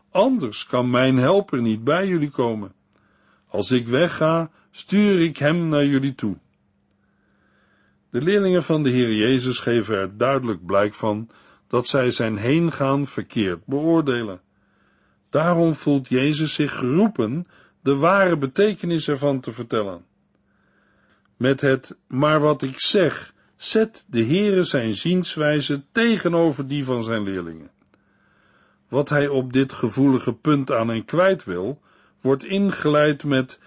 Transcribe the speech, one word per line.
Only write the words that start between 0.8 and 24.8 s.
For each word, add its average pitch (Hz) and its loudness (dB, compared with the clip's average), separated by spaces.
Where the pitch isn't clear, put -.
mijn 131 4
helper 147 2
niet 113 -2
bij 170 0
jullie 160 -2
komen. 110 -4
Als 98 -4
ik 120 0
wegga, 160 0
stuur 196 0
ik 165 0
hem 160 0
naar 147 2
jullie 135 0
toe." 98 -6
De 120 -4
leerlingen 185 2
van 156 0
de 135 2
Heer 123 2
Jezus 123 0
geven 113 0
er 95 -4
duidelijk 120 -2
blijk 101 2
van 110 -4
dat 123 0
zij 127 2
zijn 113 -2
heengaan 139 0
verkeerd 95 -4
beoordelen. 135 0
Daarom 165 2
voelt 139 0
Jezus 147 0
zich 143 -2
geroepen 147 0
de 139 2
ware 175 4
betekenis 170 -2
ervan 139 0
te 120 -12
vertellen. 110 -6
Met 131 0
het 135 -2
"maar 151 0
wat 147 0
ik 131 -8
zeg" - -2
zet - -2
de 117 0
Heere 185 2
zijn 113 -2